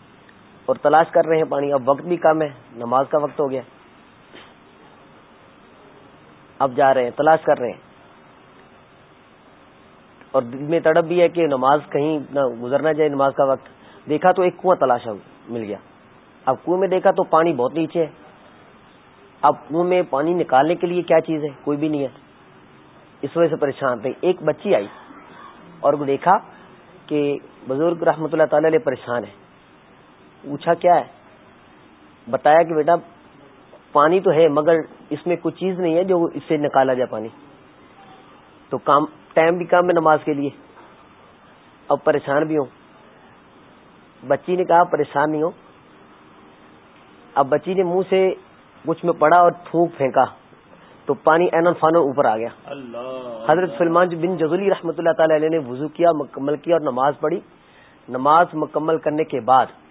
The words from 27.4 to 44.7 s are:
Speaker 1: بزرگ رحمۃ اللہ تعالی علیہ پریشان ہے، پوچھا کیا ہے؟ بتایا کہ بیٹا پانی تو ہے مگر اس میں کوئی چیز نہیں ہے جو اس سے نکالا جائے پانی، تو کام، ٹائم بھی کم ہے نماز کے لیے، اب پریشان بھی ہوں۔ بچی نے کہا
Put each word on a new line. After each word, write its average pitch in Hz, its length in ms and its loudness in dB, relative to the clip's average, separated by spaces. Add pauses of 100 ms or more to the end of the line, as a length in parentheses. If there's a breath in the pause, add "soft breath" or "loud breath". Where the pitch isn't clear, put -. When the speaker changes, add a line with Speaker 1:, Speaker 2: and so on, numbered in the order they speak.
Speaker 1:
بزرگ 165 400 -2
رحمۃ 151 240 0
اللہ 156 180 2
تعالی 151 180 2
علیہ 156 160 2
پریشان 120 400 -4
ہے، 104 80 -18 (1120)
پوچھا 143 380 -4
کیا 175 140 4
ہے؟ 135 100 -2 (1200)
بتایا 147 360 4
کہ 165 120 -2
بیٹا 156 200 2 (1000)
پانی 156 280 4
تو 190 120 2
ہے 156 180 4
مگر 151 260 2 (340)
اس 147 160 -8
میں 170 120 -2
کوئی - 200 -6
چیز 185 220 -4
نہیں 165 160 0
ہے 185 80 0
جو 180 200 0 (100)
اس 143 140 -12
سے 160 100 0
نکالا 135 360 0
جائے 123 160 -4
پانی، 110 180 -8 (1400)
تو 127 120 -4
کام، 147 200 4 (300)
ٹائم 170 240 2
بھی 175 80 -8
کم 180 220 2
ہے 180 60 2
نماز 156 300 4
کے 156 100 -2
لیے، 143 160 -6 (1400)
اب 143 160 0
پریشان 143 420 0
بھی 156 120 -4
ہوں۔ 127 120 -4 (1500)
بچی 139 340 -4
نے 185 80 -2
کہا 170 260 4